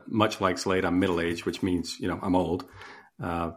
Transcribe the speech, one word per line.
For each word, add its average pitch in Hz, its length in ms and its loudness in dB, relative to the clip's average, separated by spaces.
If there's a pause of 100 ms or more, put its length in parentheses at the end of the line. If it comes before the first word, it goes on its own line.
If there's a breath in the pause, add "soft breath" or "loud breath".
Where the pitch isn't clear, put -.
much 113 340 2
like 92 160 2
Slade, 92 300 2
I'm 87 120 2
middle-aged, 85 460 2
which - 180 -4
means, 90 380 -2
you 92 80 -2
know, 85 140 -2
I'm 90 120 2
old. 87 300 2 (580 loud breath)
Uh, 85 340 -2